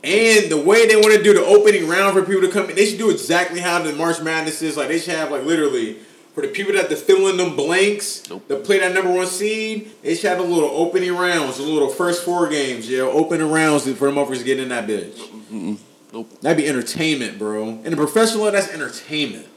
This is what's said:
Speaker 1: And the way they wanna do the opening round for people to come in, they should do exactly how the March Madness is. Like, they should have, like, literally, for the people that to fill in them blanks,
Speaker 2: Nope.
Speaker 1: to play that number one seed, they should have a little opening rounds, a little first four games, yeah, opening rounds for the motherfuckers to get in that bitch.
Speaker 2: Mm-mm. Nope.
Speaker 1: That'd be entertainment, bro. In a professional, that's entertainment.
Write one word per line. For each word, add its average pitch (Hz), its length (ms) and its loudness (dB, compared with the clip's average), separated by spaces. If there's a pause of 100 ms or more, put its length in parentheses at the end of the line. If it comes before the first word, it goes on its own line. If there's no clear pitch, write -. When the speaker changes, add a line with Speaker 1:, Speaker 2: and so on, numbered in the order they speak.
Speaker 1:
And 208 460 4
the 156 80 2
way 208 280 6
they 214 100 6
wanna 214 260 6
do 202 120 8
the 175 100 4
opening 202 440 6
round 190 260 2
for 190 80 4
people 190 200 0
to - 60 2
come 202 220 -2
in, 160 60 -6
they 208 100 4
should 208 120 -4
do 220 120 2
exactly 170 500 -2
how 170 220 -2
the 156 100 -4
March 160 280 -2
Madness 160 420 -4
is. 151 140 -4
Like, 139 120 -4
they 165 120 -2
should 170 140 -6
have, 156 180 -4
like, 135 120 -4
literally, 135 520 0 (380)
for 147 80 -6
the 139 60 -4
people 196 260 -4
that 185 160 0
to 151 60 -2
fill 190 320 4
in 180 80 0
them 175 200 -2
blanks, 190 720 -2
Speaker 2:
Nope. - 160 -14
Speaker 1:
to - 120 -4
play 196 200 0
that 185 160 0
number 185 160 0
one 180 160 0
seed, 214 640 -4 (120)
they 160 120 -2
should 190 160 -2
have 180 80 -2
a 180 60 -2
little 165 260 0
opening 175 460 0
rounds, 165 420 -2
a 139 60 -6
little 151 240 2
first 175 360 -2
four 175 240 0
games, 127 400 -4
yeah, 127 120 -2
opening 156 500 0
rounds 156 420 2
for 139 180 0
the - 60 -4
motherfuckers 131 220 -2
to 120 60 -10
get 131 160 0
in 127 80 -6
that 117 180 -6
bitch. 98 300 -6
Speaker 2:
Mm-mm. 107 600 -10 (360)
Nope. 113 180 -14 (120)
Speaker 1:
That'd 160 200 2
be 143 60 0
entertainment, 135 680 -2
bro. 107 480 -6
In 165 80 -4
a 156 40 -2
professional, 214 560 0
that's 196 160 0
entertainment. 147 800 -8 (100)